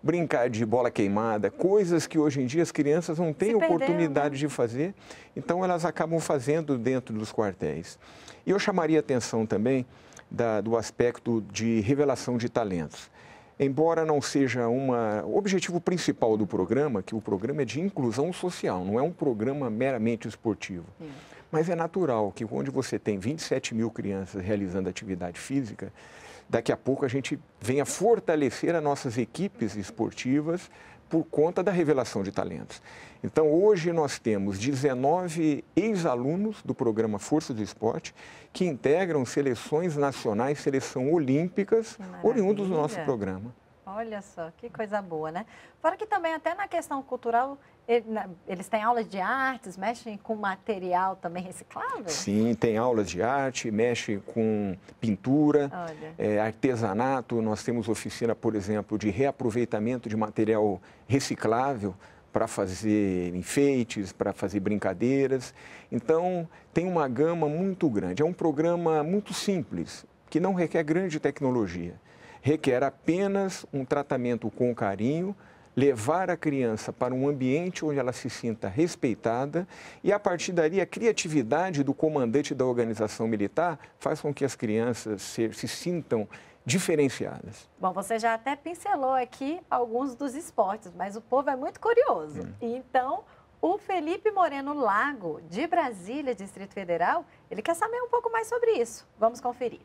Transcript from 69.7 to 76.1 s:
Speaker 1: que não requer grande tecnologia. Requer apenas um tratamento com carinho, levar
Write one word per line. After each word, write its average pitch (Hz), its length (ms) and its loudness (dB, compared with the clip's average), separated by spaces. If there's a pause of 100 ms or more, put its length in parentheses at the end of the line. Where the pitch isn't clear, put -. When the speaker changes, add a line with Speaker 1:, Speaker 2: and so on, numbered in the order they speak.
Speaker 1:
que 151 100 2
não 190 140 2
requer 170 300 2
grande 156 360 0
tecnologia. 104 800 0 (440)
Requer 139 400 4
apenas 190 880 0
um 135 140 -2
tratamento 123 640 0
com 123 240 0
carinho, 123 600 0 (400)
levar 143 560 4